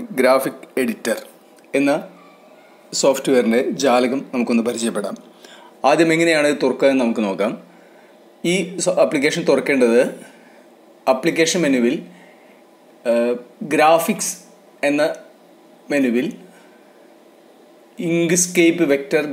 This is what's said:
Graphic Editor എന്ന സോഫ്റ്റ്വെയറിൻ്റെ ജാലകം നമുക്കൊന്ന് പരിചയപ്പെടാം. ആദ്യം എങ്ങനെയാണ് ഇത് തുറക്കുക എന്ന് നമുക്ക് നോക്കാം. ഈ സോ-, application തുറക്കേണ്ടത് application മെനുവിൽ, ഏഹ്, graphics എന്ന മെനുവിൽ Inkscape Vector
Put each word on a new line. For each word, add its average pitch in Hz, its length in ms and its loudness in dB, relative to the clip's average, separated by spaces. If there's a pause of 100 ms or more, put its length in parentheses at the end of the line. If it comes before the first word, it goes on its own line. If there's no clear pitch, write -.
(200)
Graphic 131 360 2 (260)
Editor 113 360 -4 (600)
എന്ന 143 140 2 (1080)
സോഫ്റ്റ്വെയറിൻ്റെ 127 580 2 (240)
ജാലകം 127 380 0 (100)
നമുക്കൊന്ന് 117 360 0
പരിചയപ്പെടാം. 107 480 -6 (760)
ആദ്യം 165 260 4
എങ്ങനെയാണ് 160 360 2
ഇത് 131 120 -2
തുറക്കുക 131 280 2
എന്ന് 131 120 0
നമുക്ക് 117 240 0
നോക്കാം. 95 240 -2 (1000)
ഈ 180 40 2 (300)
സോ-, 180 180 0
application 151 460 -2
തുറക്കേണ്ടത് 127 500 2 (1120)
application 160 520 0
മെനുവിൽ, 127 300 2 (1160)
ഏഹ്, 120 240 0 (380)
graphics 160 600 2 (560)
എന്ന 147 140 0 (920)
മെനുവിൽ 131 340 0 (1800)
Inkscape 170 720 2 (100)
Vector 143 420 0